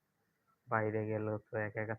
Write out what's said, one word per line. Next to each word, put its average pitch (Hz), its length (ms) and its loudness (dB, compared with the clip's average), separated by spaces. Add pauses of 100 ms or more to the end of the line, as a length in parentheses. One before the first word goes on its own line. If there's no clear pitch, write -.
(680)
বাইরে 107 380 2
গেলেও 107 320 0
তো - 200 -10
একা 107 220 -2
একা 110 180 -2